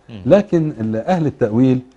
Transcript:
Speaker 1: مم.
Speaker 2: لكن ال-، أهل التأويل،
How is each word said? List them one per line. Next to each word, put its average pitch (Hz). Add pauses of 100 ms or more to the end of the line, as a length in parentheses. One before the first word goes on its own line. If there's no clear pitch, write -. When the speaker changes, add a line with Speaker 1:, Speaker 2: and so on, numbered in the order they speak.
Speaker 1:
مم. 107
Speaker 2:
لكن 170
ال-، 110
أهل 160
التأويل، 127 (160)